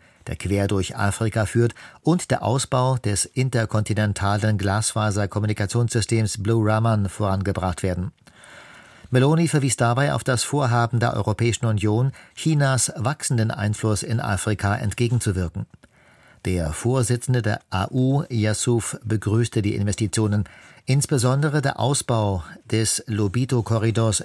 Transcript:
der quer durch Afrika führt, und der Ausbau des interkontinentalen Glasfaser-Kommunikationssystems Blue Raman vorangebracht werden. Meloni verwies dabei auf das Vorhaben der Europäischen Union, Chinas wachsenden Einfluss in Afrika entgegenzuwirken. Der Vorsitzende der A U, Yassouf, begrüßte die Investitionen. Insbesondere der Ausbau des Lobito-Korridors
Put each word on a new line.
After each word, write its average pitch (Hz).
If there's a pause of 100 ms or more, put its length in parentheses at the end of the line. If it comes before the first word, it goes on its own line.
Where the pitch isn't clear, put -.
(260)
der 85
quer 98
durch 98
Afrika 104
führt, 117 (280)
und 175
der -
Ausbau 127
des 104
interkontinentalen 107
Glasfaser-Kommunikationssystems 107
Blue 113
Raman 110
vorangebracht 95
werden. 90 (1000)
Meloni 147
verwies 139
dabei 127
auf 127
das 127
Vorhaben 120
der 120
Europäischen 110
Union, 107 (220)
Chinas 143
wachsenden 113
Einfluss 107
in 113
Afrika 104
entgegenzuwirken. 104 (800)
Der 85
Vorsitzende 123
der 107 (100)
A 95
U, 131
Yassouf, 110
begrüßte 110
die 98
Investitionen. 104 (400)
Insbesondere 139
der 135
Ausbau 110 (260)
des 110
Lobito-Korridors 113